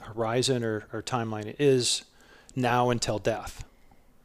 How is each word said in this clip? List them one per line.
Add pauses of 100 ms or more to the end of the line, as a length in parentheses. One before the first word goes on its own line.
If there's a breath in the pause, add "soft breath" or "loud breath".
horizon
or,
or
timeline
is (500 soft breath)
now
until
death, (600)